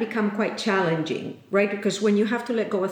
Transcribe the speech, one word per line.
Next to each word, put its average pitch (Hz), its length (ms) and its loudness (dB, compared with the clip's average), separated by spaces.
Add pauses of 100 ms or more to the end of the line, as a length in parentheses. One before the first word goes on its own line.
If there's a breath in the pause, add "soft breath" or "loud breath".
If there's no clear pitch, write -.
become 214 220 0 (100)
quite 208 160 0 (120)
challenging, 165 580 0 (320)
right? 202 180 4
Because 202 300 -2
when 208 140 4
you 214 140 4
have 233 120 -2
to 247 80 -2
let 226 160 -2
go 190 140 0
a 196 80 -2